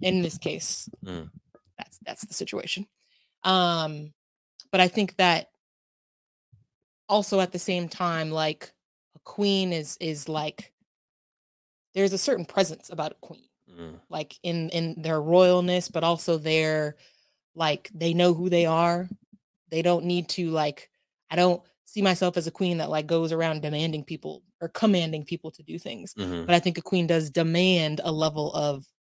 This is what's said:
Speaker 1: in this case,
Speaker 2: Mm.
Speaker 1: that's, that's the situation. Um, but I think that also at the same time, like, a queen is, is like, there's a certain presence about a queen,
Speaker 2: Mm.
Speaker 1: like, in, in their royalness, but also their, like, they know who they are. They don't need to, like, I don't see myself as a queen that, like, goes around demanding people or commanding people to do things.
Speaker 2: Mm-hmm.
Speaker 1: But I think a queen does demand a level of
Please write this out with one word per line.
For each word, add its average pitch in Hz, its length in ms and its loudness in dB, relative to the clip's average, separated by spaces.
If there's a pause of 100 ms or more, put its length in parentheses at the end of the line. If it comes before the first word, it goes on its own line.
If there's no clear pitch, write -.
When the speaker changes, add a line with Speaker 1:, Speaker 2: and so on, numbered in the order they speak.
Speaker 1:
in 185 200 2
this 165 160 -2
case, - 500 -6 (160)
Speaker 2:
Mm. 87 260 -10 (480)
Speaker 1:
that's, - 260 -16
that's - 220 -8
the - 80 -12
situation. - 520 -6 (580)
Um, 165 680 0 (600)
but 190 80 4
I 180 80 6
think 196 280 -2
that 175 340 2 (1600)
also 202 320 4
at 185 120 0
the 180 60 -6
same 175 300 -2
time, 165 420 -2
like, 156 420 -4 (420)
a - 60 -20
queen 196 520 0
is, 156 280 -6
is 156 280 -6
like, 151 440 -6 (1200)
there's 196 180 2
a 190 60 -2
certain 214 260 0
presence - 460 -2
about 156 220 -6
a - 80 -20
queen, - 220 -20 (280)
Speaker 2:
Mm. 170 380 -16
Speaker 1:
like, 156 340 -10
in, 170 280 -4
in 165 320 -4
their 160 180 0
royalness, 180 720 4
but 160 140 -2
also 165 340 0
their, 156 580 0 (580)
like, 156 400 -2
they 165 200 0
know 175 200 6
who 170 140 -2
they 175 180 4
are. 170 420 2 (600)
They 165 120 -2
don't 170 220 2
need 175 260 0
to, 175 200 -2
like, 151 380 -2 (420)
I 156 60 -4
don't 175 260 4 (220)
see - 180 -6
myself 180 340 2
as 165 100 -2
a 165 60 -6
queen 175 260 -2
that, 156 120 -4
like, 156 160 -2
goes 165 260 0
around 160 300 -2
demanding 151 420 -4
people 156 380 -10 (180)
or 170 80 -8
commanding 165 560 0
people 160 280 -8
to - 100 -20
do 160 160 -12
things. 127 360 -12
Speaker 2:
Mm-hmm. 170 320 -6
Speaker 1:
But 175 80 4
I 170 60 8
think 170 180 -2
a 170 40 -10
queen 180 240 0
does 160 240 0
demand 165 720 2
a 165 100 -2
level 156 420 -2
of 147 320 -4 (160)